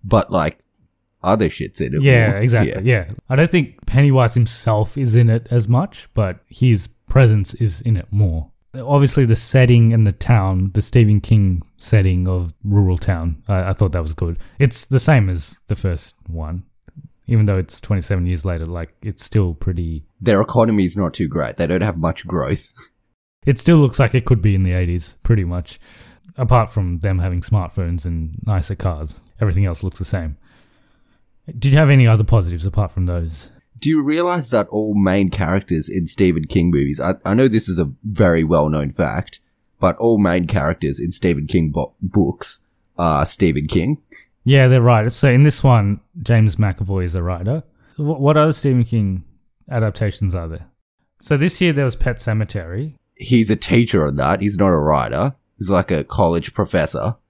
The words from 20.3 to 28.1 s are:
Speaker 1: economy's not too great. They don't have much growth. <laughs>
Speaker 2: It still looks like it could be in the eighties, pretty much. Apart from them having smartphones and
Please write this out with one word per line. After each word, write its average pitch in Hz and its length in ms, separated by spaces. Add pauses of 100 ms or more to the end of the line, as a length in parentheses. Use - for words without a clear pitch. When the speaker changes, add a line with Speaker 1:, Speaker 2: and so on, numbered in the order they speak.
Speaker 1:
economy's 107 560
not 90 180
too 85 140
great. 69 280
They 82 120
don't 90 160
have 90 140
much 82 280
growth. 78 500
<laughs> - 60 (640)
Speaker 2:
It 135 140
still 170 160
looks 139 220
like 131 160
it 120 100
could 113 180
be 101 120
in 95 100
the 90 80
eighties, 87 500
pretty 104 220
much. 87 340 (580)
Apart 113 360
from 87 280
them 95 200
having 90 220
smartphones 87 640
and 80 400